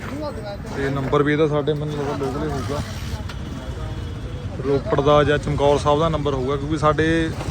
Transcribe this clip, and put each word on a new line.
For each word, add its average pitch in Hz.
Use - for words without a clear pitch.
ਤੇ 139
ਨੰਬਰ 139
ਵੀ 147
ਇਹਦਾ 151
ਸਾਡੇ 147
ਮੈਨੂੰ 147
ਲੱਗਦਾ 143
ਲੋਕਲ 139
ਹੀ 156
ਹੋਊਗਾ, 143
ਰੋਪੜ 139
ਦਾ 147
ਜਾਂ 147
ਚਮਕੌਰ 143
ਸਾਹਿਬ 147
ਦਾ 165
ਨੰਬਰ 143
ਹੋਊਗਾ, 131
ਕਿਉਂਕਿ 143
ਸਾਡੇ 156